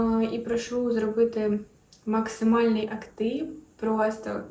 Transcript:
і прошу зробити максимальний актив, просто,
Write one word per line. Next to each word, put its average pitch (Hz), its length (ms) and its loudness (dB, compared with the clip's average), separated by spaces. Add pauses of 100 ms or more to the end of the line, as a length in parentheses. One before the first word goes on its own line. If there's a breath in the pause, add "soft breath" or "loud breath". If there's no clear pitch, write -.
(320)
і 233 60 -4
прошу 240 540 -2
зробити 214 680 2 (460)
максимальний 220 840 2
актив, 262 540 -4 (300)
просто, 214 640 -2 (100)